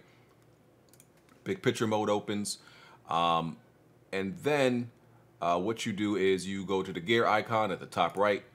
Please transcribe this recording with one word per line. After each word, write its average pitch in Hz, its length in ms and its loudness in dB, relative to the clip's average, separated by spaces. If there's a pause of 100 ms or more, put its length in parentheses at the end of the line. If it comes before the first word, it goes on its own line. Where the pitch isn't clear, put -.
(1500)
Big 95 160 -4
picture 120 260 0
mode 107 220 0
opens, 104 480 -2 (520)
um, 82 460 2 (560)
and 95 280 -4
then, 131 520 0 (500)
uh, 87 160 2
what 110 280 -2
you 113 80 -2
do 104 240 0
is 95 280 2
you 98 200 -6
go 95 180 0
to 95 80 -8
the 92 80 -6
gear 107 260 2
icon 107 460 2
at 82 80 -6
the 80 60 -12
top 87 320 0
right, 101 260 2 (120)